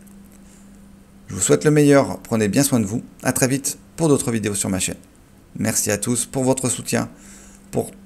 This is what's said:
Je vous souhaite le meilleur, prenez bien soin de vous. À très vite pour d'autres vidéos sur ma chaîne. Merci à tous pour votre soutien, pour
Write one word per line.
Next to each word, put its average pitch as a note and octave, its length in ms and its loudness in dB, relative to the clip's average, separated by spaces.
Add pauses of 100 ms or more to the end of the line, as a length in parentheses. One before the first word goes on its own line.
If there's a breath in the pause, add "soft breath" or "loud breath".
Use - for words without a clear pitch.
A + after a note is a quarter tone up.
(1300 loud breath)
Je G2 60 -12
vous F#2+ 60 -8
souhaite D3 240 2
le D3+ 60 4
meilleur, C#3+ 480 4
prenez A2 300 0
bien B2+ 160 2
soin C#3 160 2
de G2 60 0
vous. G2+ 160 -4 (200)
À B2 100 0
très - 140 0
vite C3+ 320 -2 (180)
pour D#3+ 120 2
d'autres B2+ 240 2
vidéos G#2 240 -2
sur G2+ 140 -2
ma F#2 100 -2
chaîne. - 160 -4 (600)
Merci A2 340 -2
à G2+ 80 0
tous A#2 280 -4
pour C3+ 180 -4
votre B2+ 240 0
soutien, A#2 400 -4 (640 loud breath)
pour - 220 -6 (140)